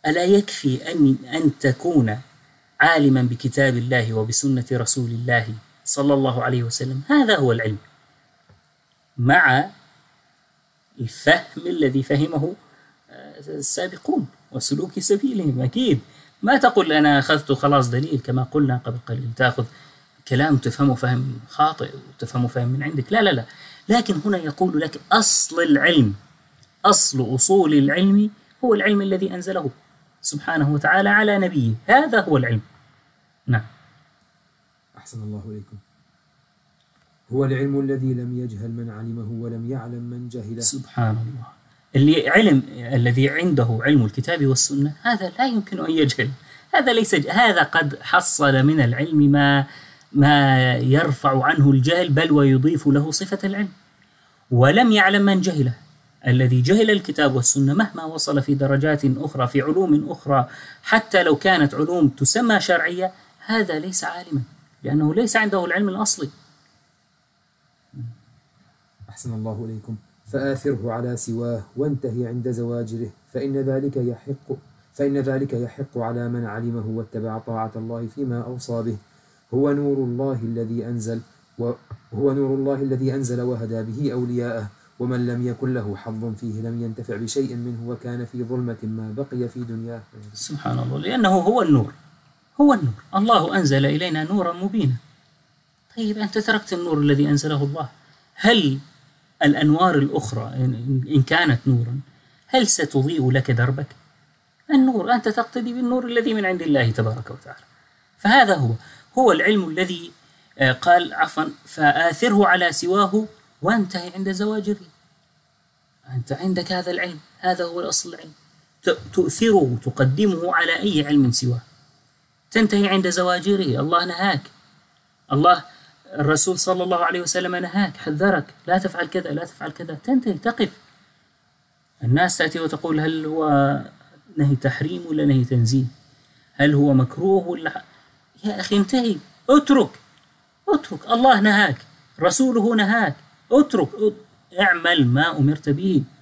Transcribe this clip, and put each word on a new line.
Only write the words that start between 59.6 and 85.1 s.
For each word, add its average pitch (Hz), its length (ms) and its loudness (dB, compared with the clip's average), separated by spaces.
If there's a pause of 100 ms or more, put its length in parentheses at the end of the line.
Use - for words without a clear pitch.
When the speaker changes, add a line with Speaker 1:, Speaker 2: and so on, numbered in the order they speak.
Speaker 1:
علوم 156 480 0
أخرى، 135 380 0 (340)
حتى 214 400 2
لو 156 140 4
كانت 156 380 2
علوم 156 340 2
تسمى 214 520 2
شرعية، 180 520 -2 (340)
هذا 196 320 -2
ليس 180 260 -4
عالما، 165 380 -8 (400)
لأنه 151 320 0
ليس 226 220 0
عنده 196 280 0
العلم 190 240 -2
الأصلي. 185 420 -4 (2750)
Speaker 2:
أحسن - 260 -12
الله 110 300 -8
إليكم. 110 320 -12 (360)
"فآثره 131 600 -4
على 123 240 -6
سواه 117 460 -6 (140)
وانتهي 127 500 -4
عند 123 240 -6
زواجره، 117 600 -6 (240)
فإن 135 220 -6
ذلك 135 400 -4
يحق، 127 600 -6 (380)
فإن 143 240 -2
ذلك 135 340 -4
يحق 123 460 -8
على 120 300 -4
من 120 160 -6
علمه 113 420 -6
واتبع 110 520 -8
طاعة 110 380 -8
الله 113 380 -8
فيما 123 280 -6
أوصى 123 400 -8
به. 110 140 -4 (580)
هو 143 180 2
نور 143 240 0
الله 127 460 -4
الذي 117 440 -6
أنزل، 113 340 -6 (380)
وهو 117 180 -4 (380)
نور 135 400 0
الله 135 200 -2
الذي 131 400 -4
أنزل 123 260 -4
وهدى 113 420 -6
به 127 300 -6
أولياءه، 120 580 -6 (280)
ومن 123 280 -4